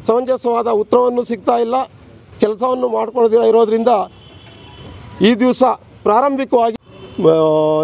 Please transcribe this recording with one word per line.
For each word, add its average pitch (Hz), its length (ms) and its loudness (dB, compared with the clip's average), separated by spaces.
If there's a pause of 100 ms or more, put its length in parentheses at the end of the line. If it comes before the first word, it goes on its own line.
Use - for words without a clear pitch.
ಸಮಂಜಸವಾದ 240 600 -2
ಉತ್ತರವನ್ನು 240 560 0
ಸಿಗ್ತಾ 226 280 -4
ಇಲ್ಲ. 240 240 -2 (640)
ಕೆಲಸವನ್ನು 247 480 -2
ಮಾಡ್ಕೊಳ್ಳೋದಿಲ್ಲ 226 560 0
ಇರೋದ್ರಿಂದ 226 440 2 (1300)
ಈ 226 140 4
ದಿವಸ 247 280 0 (400)
ಪ್ರಾರಂಭಿಕವಾಗಿ, 247 720 0
ಆ, - 580 -2 (500)